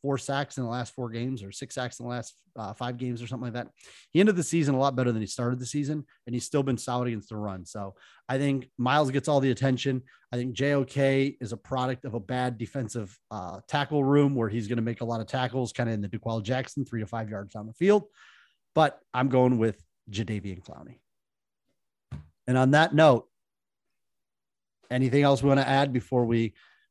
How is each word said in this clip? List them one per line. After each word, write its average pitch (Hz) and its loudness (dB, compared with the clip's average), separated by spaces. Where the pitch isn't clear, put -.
four 139 -2
sacks 139 -6
in 131 -4
the 117 -4
last 120 -6
four 123 -8
games 117 -6
or 98 -14
six - -14
sacks 123 -8
in 123 -12
the 120 -8
last, 120 -8
uh, 107 -10
five 123 -8
games 120 -6
or 117 -12
something 120 -8
like - -12
that. 120 -10
He 160 2
ended 202 6
the 175 0
season 147 2
a 131 2
lot 135 2
better 123 2
than 110 -2
he 101 -6
started 123 -4
the 123 -8
season, 147 -6
and 120 -6
he's 120 -4
still 143 0
been 131 0
solid 123 -4
against 110 -6
the 110 -12
run. 95 -8
So 98 -12
I 135 -2
think 135 -2
Miles 139 2
gets 135 0
all 143 4
the 135 2
attention. 131 0
I 123 -4
think 123 -4
J 139 0
O 139 2
K 135 2
is 110 -8
a 113 -8
product 127 -6
of 113 -8
a 117 -4
bad 127 -4
defensive, 110 -8
uh, 95 -10
tackle 143 0
room 143 4
where 113 0
he's 107 -4
gonna 113 -2
make 117 -4
a 117 -6
lot 113 -4
of 110 -6
tackles, 127 -4
kinda 120 -2
in 107 -2
the 101 -6
DeQuell 113 -6
Jackson, 127 -4
three 120 -6
to 107 -6
five 113 -8
yards 104 -10
down 107 -10
the 113 -16
field. 202 4
But 156 4
I'm 131 2
going 127 6
with 110 0
Jadeveon 98 -6
Clowney. - -20
And 127 2
on 131 6
that 151 6
note, 147 8
anything 127 4
else 139 4
we 139 4
wanna 139 6
add 139 2
before 123 0
we 113 0